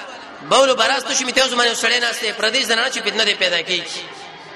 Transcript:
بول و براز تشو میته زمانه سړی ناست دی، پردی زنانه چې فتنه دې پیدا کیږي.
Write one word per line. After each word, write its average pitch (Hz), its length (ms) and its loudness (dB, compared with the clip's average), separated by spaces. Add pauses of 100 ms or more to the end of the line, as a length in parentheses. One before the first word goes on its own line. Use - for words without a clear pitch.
(500)
بول 262 200 6
و 254 40 4
براز 233 300 2
تشو 262 200 -2
میته 262 240 2
زمانه 240 260 2
سړی 233 260 2
ناست 233 200 -2
دی، 220 120 -2
پردی 226 320 0
زنانه 233 260 0
چې 254 80 -4
فتنه 214 260 0
دې 202 140 0
پیدا 175 240 0
کیږي. 175 380 -4 (560)